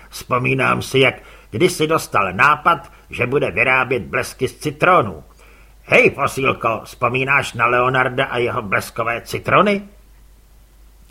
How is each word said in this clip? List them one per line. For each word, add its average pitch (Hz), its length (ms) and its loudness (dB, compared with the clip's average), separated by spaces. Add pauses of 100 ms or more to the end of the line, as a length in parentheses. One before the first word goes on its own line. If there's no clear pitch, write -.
vzpomínám 127 720 -2
si, - 180 0
jak 127 160 4 (340)
kdysi 156 380 0
dostal 110 460 0
nápad, 147 580 2 (180)
že 120 180 -4
bude 131 240 -2
vyrábět 123 520 0
blesky 127 440 -4
z - 80 -12
citronů. 143 680 0 (600)
Hej, - 260 4
posílko, 127 760 -2
vzpomínáš 131 680 -2
na 117 120 0
Leonarda 127 600 2
a - 120 -6
jeho 120 240 -2
bleskové 117 600 -4
citrony?“ 190 640 0 (1300)